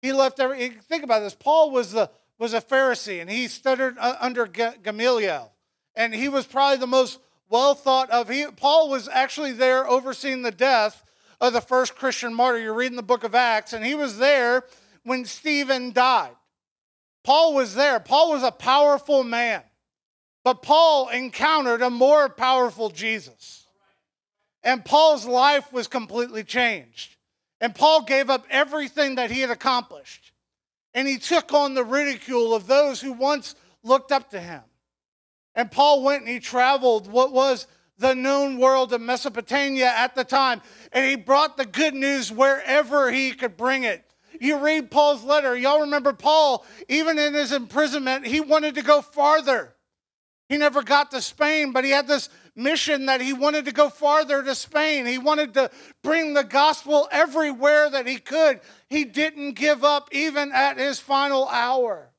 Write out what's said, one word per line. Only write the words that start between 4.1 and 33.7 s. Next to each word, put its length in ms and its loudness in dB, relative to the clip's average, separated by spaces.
under 260 -4
G-, 360 -4
Gamaliel. 680 -2
And 180 -2
he 160 -4
was 160 -2
probably 320 2
the 100 -6
most 340 0
well 260 4
thought 360 0
of. 180 0
He, 200 -4
Paul 420 2
was 180 -4
actually 440 -2
there 360 2
overseeing 540 -2
the 80 -4
death 520 0
of 140 2
the 80 0
first 340 -2
Christian 380 -6
martyr. 240 0
You 160 -6
read 160 -4
in 60 -12
the 60 -10
book 220 -2
of 100 -6
Acts, 380 0
and 100 -8
he 120 -4
was 240 -6
there 460 2
when 200 -6
Stephen 680 -4
died. 440 0
Paul 320 4
was 200 -2
there. 240 2
Paul 340 2
was 100 -2
a 100 0
powerful 720 2
man. 380 -4
But 160 0
Paul 480 4
encountered 720 0
a 80 0
more 400 4
powerful 600 -2
Jesus. 760 -10
And 220 -2
Paul's 400 4
life 480 2
was 160 -6
completely 560 -8
changed. 720 -6
And 140 -4
Paul 280 4
gave 260 0
up 220 0
everything 640 -2
that 160 -4
he 100 -4
had 80 -2
accomplished. 840 -6
And 160 -4
he 80 -4
took 380 -2
on 180 2
the 120 -2
ridicule 680 -2
of 120 -4
those 340 2
who 140 -10
once 400 -4